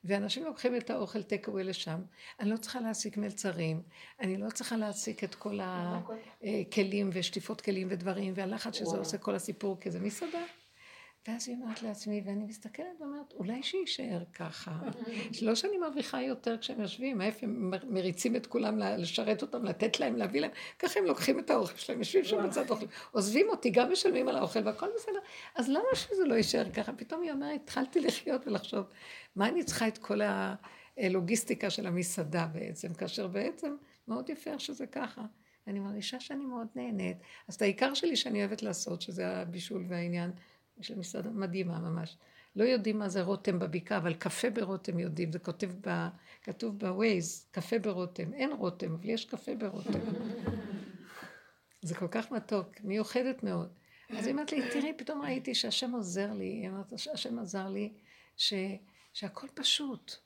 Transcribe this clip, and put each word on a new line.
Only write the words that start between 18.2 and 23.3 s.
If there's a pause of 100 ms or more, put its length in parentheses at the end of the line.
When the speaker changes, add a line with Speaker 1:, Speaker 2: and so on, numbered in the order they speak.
Speaker 1:
את
כולם
ל-,
לשרת
אותם,
לתת
להם,
להביא
להם. (280)
ככה
הם
לוקחים
את
האוכל
שלהם,
יושבים
שם
בצד
אוכל. (260)
עוזבים